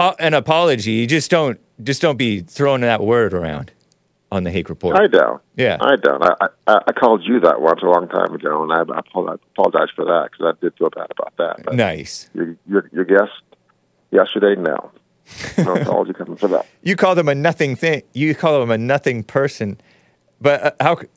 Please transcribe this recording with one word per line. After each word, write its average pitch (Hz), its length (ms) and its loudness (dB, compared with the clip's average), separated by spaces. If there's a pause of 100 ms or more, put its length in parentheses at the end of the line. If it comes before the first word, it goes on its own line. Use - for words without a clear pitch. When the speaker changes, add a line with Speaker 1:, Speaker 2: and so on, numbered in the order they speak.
(140)
Speaker 1:
po-, - 40 -10
an 160 160 0
apology. 139 600 2
You 117 120 0
just 147 240 0
don't, 151 300 0 (240)
just 135 180 -4
don't 147 160 2
be 110 220 0
throwing 135 420 -2
that 117 220 0
word 107 320 2
around 80 360 -6 (600)
on 92 140 -2
the 87 40 -4
Hake 87 180 -4
Report. 85 320 -2
Speaker 2:
I 208 60 4
don't. 82 340 2 (160)
Speaker 1:
Yeah. 117 240 0
Speaker 2:
I 135 160 2
don't. 71 280 0
I, 87 100 4 (320)
I, 104 220 6
I 117 60 0
called 113 300 2
you 120 180 0
that 78 200 4
once 80 220 2
a - 20 0
long 87 220 4
time 90 260 -2
ago, 78 300 -4
and 80 100 -4
I, 82 40 2 (140)
I - 60 -6
apo-, 87 300 -6
I 82 80 -8 (200)
apologize 82 400 2
for 82 100 -4
that 85 300 0
'cause 85 200 -2
I - 40 -20
did 85 160 -4
feel 82 140 0
bad - 220 -12
about - 260 -10
that. - 280 -4
But 127 100 -6
Speaker 1:
Nice. 90 580 -4
Speaker 2:
Your, 85 220 -6 (120)
your, 98 240 0
your 90 140 -2
guest 98 260 2 (800)
yesterday, 98 500 2
no. 80 300 -6 (680)
No 135 180 2
apology 92 380 -2
coming 85 240 -12
for 104 120 -2
that. 85 160 0 (100)
Speaker 1:
<laughs> - 80 -20
You 190 120 -2
call 185 200 2
them 170 120 2
a 143 80 2
nothing 143 400 -2
thing. 156 280 -2 (100)
You 147 220 -2
call 151 240 2
them 117 100 -2
a 113 80 2
nothing 123 460 -2
person. 135 560 -4 (600)
But, 143 240 0
uh, 143 160 0
how 160 200 2
c-, - 180 -18